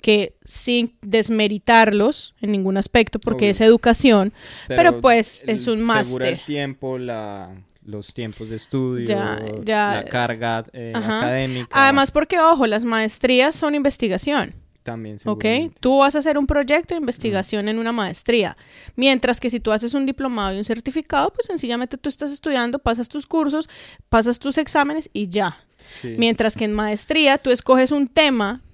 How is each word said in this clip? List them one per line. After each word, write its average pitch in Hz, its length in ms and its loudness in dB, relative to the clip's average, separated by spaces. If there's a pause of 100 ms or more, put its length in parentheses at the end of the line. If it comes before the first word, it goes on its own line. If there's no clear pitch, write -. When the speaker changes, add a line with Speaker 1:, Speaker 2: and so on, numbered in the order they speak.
Speaker 1:
Que 208 420 2
sin 240 540 -2 (560)
desmeritarlos 220 880 4
en 208 120 -2
ningún 190 240 0
aspecto, 214 440 -2
porque 220 240 -2
Speaker 2:
Obvio. 208 60 2
Speaker 1:
es 190 100 -2
educación, 226 720 6 (360)
pero, - 80 -2 (140)
Speaker 2:
Pero 240 100 -4
Speaker 1:
pues, 233 440 2
Speaker 2:
el, 233 60 -4
Speaker 1:
es 220 160 -2
un 226 140 -2
Speaker 2:
segura 233 140 0
Speaker 1:
máster. 202 320 0
Speaker 2:
el - 180 -4
tiempo, 135 540 -6
la, 104 540 -10 (320)
los 104 300 -12
tiempos 110 340 -10
de 113 80 -8
estudio, 127 500 -6
Speaker 1:
Ya, 202 340 -2 (240)
ya. 208 320 0
Speaker 2:
la 202 80 -6
carga, 117 680 -4
eh, 117 220 -12
Speaker 1:
Ajá. 214 260 -2
Speaker 2:
académica. 131 500 -2
Speaker 1:
Además, 277 400 4
porque, 311 300 0
ojo, 311 260 4
las 220 180 0
maestrías 247 720 2
son 294 200 -2
investigación. 269 800 -2 (280)
Speaker 2:
También, 113 320 -10 (120)
Speaker 1:
¿Ok? 214 160 -4
Speaker 2:
seguramente. 254 360 -2
Speaker 1:
Tú 269 200 4
vas 277 180 4
a - 20 2
hacer 285 180 0
un 277 120 0
proyecto 294 460 0
de 339 60 -4
investigación 208 680 -4
Speaker 2:
Mm. - 20 -2
Speaker 1:
en 220 100 -2
una 226 140 -2
maestría. 214 640 -2 (400)
Mientras 254 420 2
que 254 100 -4
si 233 120 -4
tú 220 100 -2
haces 233 240 -2
un 277 120 -2
diplomado 247 480 -4
y 196 40 -6
un 208 60 -6
certificado, 277 680 -2
pues - 140 -6
sencillamente 247 500 -4
tú 294 120 -6
estás 285 240 -8
estudiando, 269 480 -2
pasas 233 280 -2
tus 294 180 -10
cursos, 311 420 -2 (400)
pasas 233 320 2
tus 277 180 -2
exámenes 302 540 -2
y 208 160 -6
ya. 185 300 -2 (180)
Speaker 2:
Sí. - 420 -12
Speaker 1:
Mientras 226 380 2
que 233 80 -4
en 208 80 -2
maestría 269 680 2
tú 262 140 -2
escoges 262 400 4
un 285 160 0
tema 254 520 2 (140)